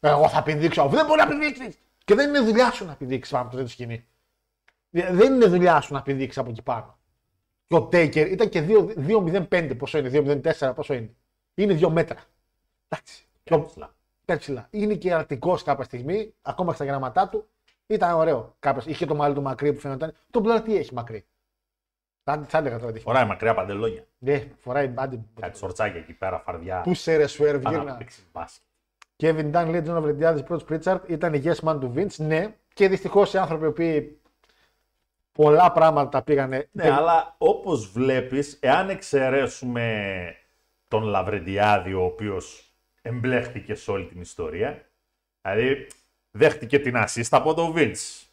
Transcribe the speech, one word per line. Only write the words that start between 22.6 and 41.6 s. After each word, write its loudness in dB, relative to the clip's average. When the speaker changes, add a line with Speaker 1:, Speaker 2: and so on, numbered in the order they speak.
Speaker 1:
τώρα -6
τι -8
έχει. -12
Speaker 2:
Φοράει 4
μακριά 2
παντελόνια. -4
Speaker 1:
Ναι, -2
φοράει, -4
άντε. -6
Speaker 2:
Κάτι -10
σορτσάκια -4
εκεί -18
πέρα, -4
φαρδιά. -8
Speaker 1:
Πού 0
σε 0
ρε, 4
σουέρ, 0
γύρνα. -2
Speaker 2:
Ανάπτυξη -12
μπάσκετ. -14
Speaker 1:
Kevin 0
Dunn, 2
λέει, -2
Τζον -6
Λαβρεντιάδης, 0
πρώτος -8
Pritchard, -2
ήταν -4
η 0
yes 2
man -2
του -6
Vince. -4
Ναι, -2
και 4
δυστυχώς 2
οι 2
άνθρωποι -2
οι 2
οποίοι -2
πολλά 8
πράγματα 4
τα -2
πήγανε. 0
Speaker 2:
Ναι, -8
Speaker 1:
δεν 6
Speaker 2:
αλλά 2
όπως 0
βλέπεις, -2
εάν 2
εξαιρέσουμε -2
τον 0
Λαβρεντιάδη, 0